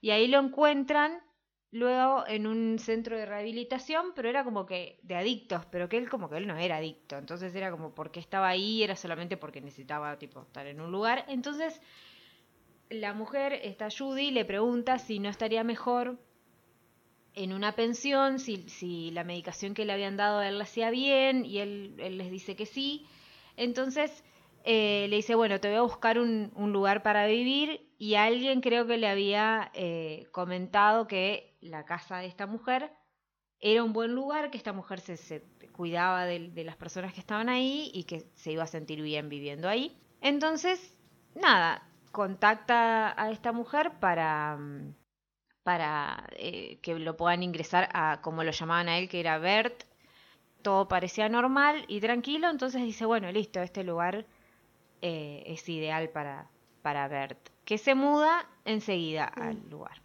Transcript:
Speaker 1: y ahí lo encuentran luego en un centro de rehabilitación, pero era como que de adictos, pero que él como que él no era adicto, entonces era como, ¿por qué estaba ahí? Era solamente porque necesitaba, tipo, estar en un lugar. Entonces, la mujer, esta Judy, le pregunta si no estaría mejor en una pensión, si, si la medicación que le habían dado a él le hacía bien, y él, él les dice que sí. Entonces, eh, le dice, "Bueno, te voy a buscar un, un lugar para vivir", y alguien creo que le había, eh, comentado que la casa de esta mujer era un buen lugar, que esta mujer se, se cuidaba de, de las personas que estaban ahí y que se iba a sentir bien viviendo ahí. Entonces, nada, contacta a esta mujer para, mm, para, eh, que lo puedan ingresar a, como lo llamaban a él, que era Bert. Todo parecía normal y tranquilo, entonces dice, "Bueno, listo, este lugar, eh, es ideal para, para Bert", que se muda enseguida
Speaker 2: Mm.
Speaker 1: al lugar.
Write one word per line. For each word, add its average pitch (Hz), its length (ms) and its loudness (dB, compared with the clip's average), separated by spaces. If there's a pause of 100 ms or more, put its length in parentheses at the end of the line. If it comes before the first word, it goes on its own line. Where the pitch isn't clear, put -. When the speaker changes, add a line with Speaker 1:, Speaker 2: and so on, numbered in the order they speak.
Speaker 1:
y 214 100 0
ahí 220 160 6
lo 277 120 8
encuentran 294 800 4 (520)
luego 254 560 4
en 214 200 -2
un 226 320 0
centro 226 380 -2
de 214 80 -6
rehabilitación, 240 920 -4
pero 233 140 -2
era 269 160 2
como 214 200 -2
que 180 360 -8
de 180 140 -8
adictos, 190 560 -2
pero 175 180 -4
que 226 80 0
él 240 120 -2
como 190 200 -4
que 151 80 -6
él 196 100 -4
no 175 80 -4
era 165 220 0
adicto, 156 400 -10
entonces 175 360 -10
era 190 180 -6
como, 160 220 -10
¿por 160 180 -10
qué - 100 -12
estaba 190 260 0
ahí? 202 360 2
Era 196 120 0
solamente 170 420 -6
porque 143 220 -14
necesitaba, 143 580 -8
tipo, 143 260 -18
estar 139 240 -14
en 143 120 -12
un 165 120 -8
lugar. 226 360 0
Entonces, 294 540 -6 (1080)
la 214 240 -6
mujer, 277 400 -2 (100)
esta 214 260 -6
Judy, 269 420 -2
le 233 140 2
pregunta 240 540 0
si 220 200 -6
no 202 100 -4
estaría 220 360 0
mejor 247 520 -2 (1160)
en 190 180 -6
una 202 220 0
pensión, 269 640 2
si, 208 320 -6
si 170 400 -6
la 170 140 -4
medicación 175 500 -6
que 214 120 -4
le 202 80 -2
habían 196 240 -4
dado 208 220 2
a 202 80 0
él 196 120 -2
le 214 60 -4
hacía 226 260 -2
bien, 269 540 4
y 202 120 -6
él, 202 400 -6
él 185 220 -8
les 185 100 -8
dice 190 260 -10
que 214 120 -8
sí. 285 400 -6 (500)
Entonces, 262 680 -2 (420)
eh, 208 440 4
le 208 60 2
dice, 214 180 2
"Bueno, 220 260 4
te 208 100 0
voy 208 80 4
a 233 40 6
buscar 233 380 4
un, 220 360 0
un 208 160 0
lugar 196 300 4
para 208 240 4
vivir", 262 720 2
y 214 180 0
alguien 247 460 4
creo 240 240 4
que 233 120 2
le 220 100 2
había, 208 680 2
eh, 165 580 -6
comentado 185 760 4
que 196 440 -2 (120)
la 160 220 -12
casa 175 340 -8
de 185 80 -10
esta 185 200 -8
mujer 254 440 -2 (680)
era 220 240 4
un 226 100 0
buen 226 200 0
lugar, 285 380 -2
que 269 60 -10
esta 208 160 -8
mujer 185 260 -10
se, 180 180 -12
se - 240 -14 (300)
cuidaba 180 540 0
de, 175 240 -6
de 170 140 -10
las 160 120 -12
personas 185 380 -10
que 185 80 -16
estaban 214 280 -4
ahí 262 440 -2
y 180 100 -8
que 160 220 -10 (100)
se - 160 -8
iba 160 120 -2
a 165 40 -6
sentir 156 340 -8
bien 151 280 -4
viviendo 143 400 -6
ahí. 247 280 -2 (240)
Entonces, 311 760 0 (380)
nada, 202 520 4 (240)
contacta 220 1120 2
a 214 100 0
esta 220 220 -4
mujer 294 460 0
para, 156 580 2
mm, 143 360 -10 (680)
para, 151 640 -2 (100)
eh, - 440 -10
que 165 180 -4
lo 160 160 -4
puedan 175 260 2
ingresar 180 520 2
a, 156 280 0
como 160 220 -4
lo 160 80 0
llamaban 170 380 0
a 170 80 2
él, 185 100 -2
que 180 140 -4
era 160 160 0
Bert. 214 480 0 (760)
Todo 196 260 4
parecía 185 420 0
normal 269 580 4
y 208 140 -4
tranquilo, 269 480 0
entonces 262 340 -2
dice, 226 220 -4
"Bueno, 220 260 2
listo, 202 300 -2
este 180 220 -4
lugar, 180 420 -2 (760)
eh, 156 440 -6
es - 240 -12
ideal 160 400 -2
para, 143 380 -8 (340)
para 143 260 -2
Bert", 139 300 -6 (280)
que 214 120 0
se 269 180 4
muda 294 500 4 (200)
enseguida 170 720 0
Speaker 2:
Mm. - 40 -6
Speaker 1:
al 151 280 -6
lugar. - 360 -16